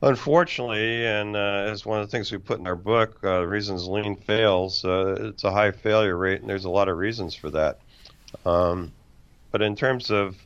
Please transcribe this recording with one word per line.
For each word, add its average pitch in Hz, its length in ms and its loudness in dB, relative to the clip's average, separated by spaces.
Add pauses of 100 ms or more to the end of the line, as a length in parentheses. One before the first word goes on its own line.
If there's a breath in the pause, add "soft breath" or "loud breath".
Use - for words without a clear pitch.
unfortunately, 120 1040 2
and, 104 280 -2
uh, 101 360 0
as 104 140 -8
one 107 160 -2
of 104 60 -4
the 107 40 -12
things 110 200 -4
we 101 80 -6
put - 220 -6
in 92 60 -8
our 90 100 -2
book, 110 480 0
uh, 92 200 2
Reasons 95 440 -4
Lean 104 260 -2
Fails, 95 720 2
uh, 95 320 2 (160)
it's - 100 -16
a 101 80 2
high 101 220 4
failure 107 440 2
rate, 95 260 0
and 110 80 -8
there's 95 160 -4
a 90 40 -4
lot 98 180 4
of 90 80 0
reasons 98 380 -4
for 78 160 -8
that. 78 300 0 (640 soft breath)
Um, 87 480 2 (600)
but 104 100 2
in 104 120 0
terms 127 360 -2
of, 101 360 0